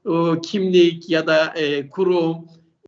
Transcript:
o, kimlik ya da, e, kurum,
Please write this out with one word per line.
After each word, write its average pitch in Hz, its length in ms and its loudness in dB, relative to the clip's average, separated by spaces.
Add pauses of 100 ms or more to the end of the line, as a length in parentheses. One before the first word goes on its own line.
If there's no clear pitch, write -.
o, 165 360 0
kimlik 180 720 0
ya 160 160 0
da, 160 300 2
e, 143 340 -4
kurum, 175 560 -2 (420)